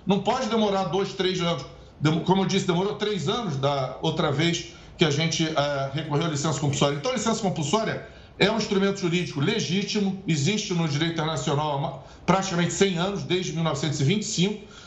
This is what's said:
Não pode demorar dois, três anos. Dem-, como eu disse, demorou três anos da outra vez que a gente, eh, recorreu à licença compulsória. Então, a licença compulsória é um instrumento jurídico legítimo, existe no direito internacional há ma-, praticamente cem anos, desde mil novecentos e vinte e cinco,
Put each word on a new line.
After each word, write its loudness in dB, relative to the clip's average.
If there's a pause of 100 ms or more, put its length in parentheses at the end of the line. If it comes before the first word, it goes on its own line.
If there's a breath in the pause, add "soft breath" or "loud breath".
Não 4
pode 0
demorar 2
dois, 0
três 0
anos. 0 (360 loud breath)
Dem-, 4
como 4
eu 2
disse, 0
demorou 0
três -2
anos -2
da -2
outra 0
vez 0 (240 loud breath)
que 4
a 6
gente, 0
eh, 0
recorreu -2
à -2
licença -2
compulsória. 2
Então, -2
a -4
licença 0
compulsória -2 (280 loud breath)
é 6
um 0
instrumento 2
jurídico -2
legítimo, 0
existe 0
no 2
direito 0
internacional -2
há -2
ma-, -6 (280 loud breath)
praticamente 2
cem 2
anos, -2
desde -2
mil -2
novecentos -2
e 2
vinte 2
e -8
cinco, 0 (220 loud breath)